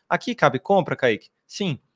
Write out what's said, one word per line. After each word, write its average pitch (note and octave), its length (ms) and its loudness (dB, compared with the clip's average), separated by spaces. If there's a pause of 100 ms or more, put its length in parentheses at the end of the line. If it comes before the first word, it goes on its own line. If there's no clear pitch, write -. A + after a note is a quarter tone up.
Aqui A3+ 260 -2
cabe C3+ 240 2
compra, F#3+ 380 0
Kaique? A2+ 340 -2 (160)
Sim, E3+ 320 -6 (180)